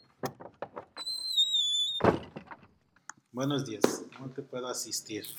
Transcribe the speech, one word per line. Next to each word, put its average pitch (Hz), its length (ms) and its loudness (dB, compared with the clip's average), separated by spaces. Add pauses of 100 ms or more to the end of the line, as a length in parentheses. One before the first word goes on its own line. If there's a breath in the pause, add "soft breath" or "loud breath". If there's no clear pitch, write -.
(3250)
Buenos 135 340 0
días, - 380 0 (120)
¿cómo 131 160 -10
te 135 100 -8
puedo 127 260 -6
asistir? 110 560 -4 (140)